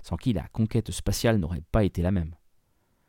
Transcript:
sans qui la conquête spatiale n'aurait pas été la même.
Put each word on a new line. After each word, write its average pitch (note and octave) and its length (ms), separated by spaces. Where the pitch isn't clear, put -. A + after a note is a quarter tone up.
sans - 140
qui B2+ 180
la C#2+ 140
conquête - 420
spatiale A2 480
n'aurait E2 240
pas G#2+ 120
été F2+ 180
la F2+ 80
même. E2 240